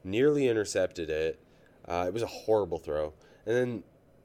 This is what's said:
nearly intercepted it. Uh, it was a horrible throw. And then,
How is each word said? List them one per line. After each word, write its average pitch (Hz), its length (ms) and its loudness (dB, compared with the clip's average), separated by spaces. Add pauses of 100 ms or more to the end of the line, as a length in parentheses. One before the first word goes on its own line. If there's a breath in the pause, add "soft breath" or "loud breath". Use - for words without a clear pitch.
nearly 135 440 2
intercepted 98 640 0
it. 78 300 -2 (460 soft breath)
Uh, 87 220 -2
it 90 60 -2
was 113 100 -2
a 104 40 0
horrible 98 520 0
throw. 76 340 -4 (320 soft breath)
And 113 100 0
then, 123 280 0 (420)